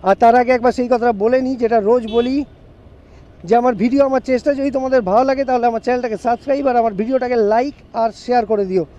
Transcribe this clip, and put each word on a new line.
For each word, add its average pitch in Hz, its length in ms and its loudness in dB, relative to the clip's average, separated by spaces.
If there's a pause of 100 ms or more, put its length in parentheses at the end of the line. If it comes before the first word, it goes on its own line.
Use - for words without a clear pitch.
আর 196 140 4
তার 233 180 6
আগে 247 140 2
একবার 240 240 2
সেই 247 140 -2
কথাটা 233 300 0
বলে 240 240 2
নিই, 262 160 -4
যেটা 226 160 2 (100)
রোজ 240 160 2 (120)
বলি, 254 200 0 (1120)
যে 208 120 2
আমার 247 220 0
ভিডিও, 254 260 2
আমার 262 220 -2
চেষ্টা 254 280 0
যদি 277 180 -2
তোমাদের 262 240 0 (100)
ভালো 233 200 2
লাগে, 269 180 -2
তাহলে 240 220 0
আমার 226 140 -6
চ্যানেলটাকে 240 420 -4
সাবস্ক্রাইব 269 440 -2
আর 240 120 0
আমার 226 180 -2
ভিডিওটাকে 247 360 -2 (160)
লাইক 254 220 -2 (280)
আর 226 80 0 (120)
শেয়ার 240 280 0
করে 208 200 0
দিও। 180 140 0 (140)